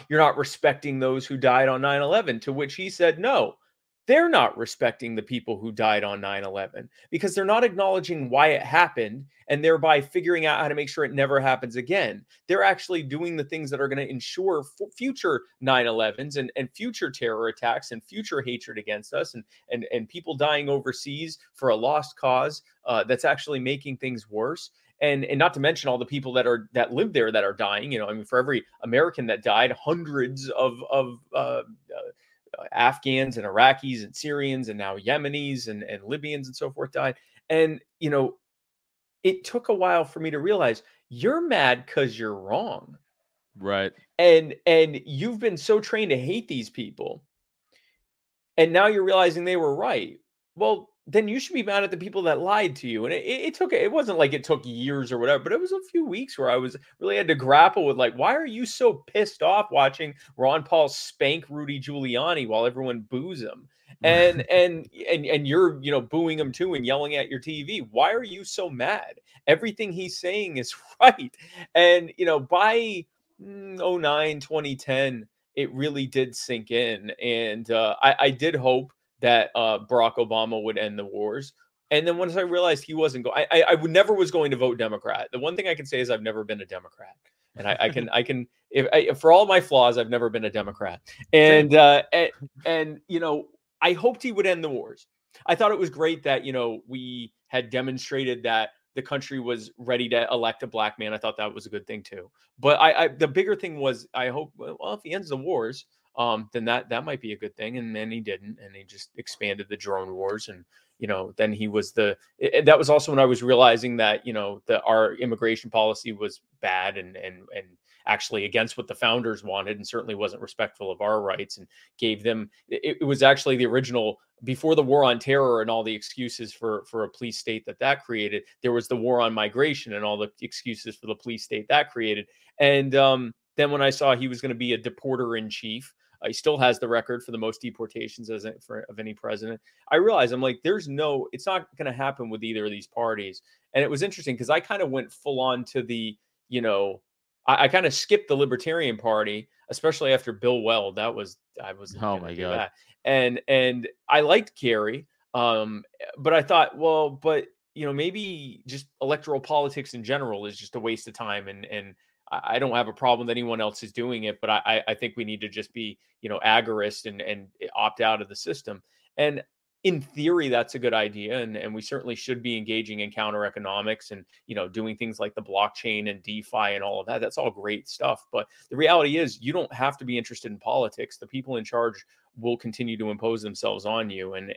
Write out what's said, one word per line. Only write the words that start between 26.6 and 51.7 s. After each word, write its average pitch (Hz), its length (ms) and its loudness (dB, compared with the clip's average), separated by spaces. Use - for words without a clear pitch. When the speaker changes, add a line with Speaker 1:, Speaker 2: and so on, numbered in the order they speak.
Speaker 1:
that 120 200 0
live 180 200 0
there 113 180 2
that 107 120 2
are 101 100 -2
dying. 104 380 -2
You 120 80 -4
know, 104 80 -6
I 107 60 -6
mean, 107 120 -10
for 127 140 0
every 131 260 0
American 127 460 2
that 104 160 -2
died, 117 280 4
hundreds 139 760 -4
of, 127 240 0
of, 127 280 0
uh, 135 40 -4
uh, - 1300 -10
Afghans 131 640 0
and 104 80 -6
Iraqis 123 580 4
and 101 100 -18
Syrians 139 560 -6
and 104 80 -10
now 98 200 -6
Yemenis 139 720 -4
and, 104 140 -8
and 101 200 -10
Libyans 143 440 -8
and 127 80 -16
so 143 140 -6
forth 135 220 -8
died. 135 240 -2
And, 160 300 2
you 156 100 -2
know, 139 300 0
it 185 200 2
took 240 260 -4
a 226 40 4
while 180 300 2
for 151 160 -12
me 160 120 -6
to 147 80 -4
realize 156 440 0
you're 208 320 0
mad 143 460 2
'cause 120 300 -2
you're 110 180 -6
wrong. 123 640 -6
Speaker 2:
Right. 98 380 -2
Speaker 1:
And, 160 380 8
and 160 400 4
you've 190 340 -6
been 214 180 -2
so 214 220 2
trained 214 300 -2
to 135 80 2
hate 175 300 -6
these 123 220 -6
people. - 540 -10
And 165 160 6
now 190 140 8
you're 208 160 2
realizing 180 420 4
they 185 100 0
were 151 200 0
right. 165 440 -4
Well, 202 320 0
then 208 200 2
you 226 120 -4
should 330 160 -8
be 247 80 -2
mad 202 200 0